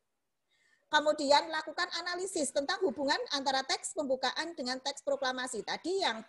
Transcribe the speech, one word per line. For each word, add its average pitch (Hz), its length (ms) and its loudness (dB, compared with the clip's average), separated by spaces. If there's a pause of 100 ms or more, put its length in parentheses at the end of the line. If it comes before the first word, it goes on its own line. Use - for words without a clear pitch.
(880)
Kemudian 302 640 4
lakukan 311 480 -2
analisis 349 560 -2
tentang 302 320 0
hubungan 285 320 2 (160)
antara 269 320 0
teks - 320 -2
pembukaan 277 560 -2
dengan 262 240 -4
teks 277 240 -6
proklamasi. 254 640 -2
Tadi 320 400 -2
yang 220 220 0